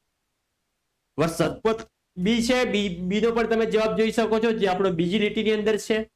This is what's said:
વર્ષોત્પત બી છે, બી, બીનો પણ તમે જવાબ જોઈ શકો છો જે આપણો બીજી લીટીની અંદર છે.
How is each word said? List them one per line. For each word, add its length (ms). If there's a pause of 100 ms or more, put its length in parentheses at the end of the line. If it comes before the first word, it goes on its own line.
(1200)
વર્ષોત્પત 720 (260)
બી 260
છે, 220
બી, 240
બીનો 420
પણ 160
તમે 200
જવાબ 300
જોઈ 140
શકો 280
છો 140
જે 140
આપણો 240
બીજી 280
લીટીની 340
અંદર 240
છે. 280 (100)